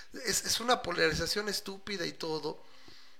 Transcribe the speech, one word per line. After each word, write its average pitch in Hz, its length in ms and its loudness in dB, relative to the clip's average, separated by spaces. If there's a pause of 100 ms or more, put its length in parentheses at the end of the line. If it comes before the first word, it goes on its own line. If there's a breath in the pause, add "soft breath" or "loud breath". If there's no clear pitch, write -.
(240 loud breath)
es, 202 200 2
es - 160 2
una 233 220 4
polarización 165 640 4
estúpida 196 580 -4
y 151 60 -2
todo. 156 500 -2 (580)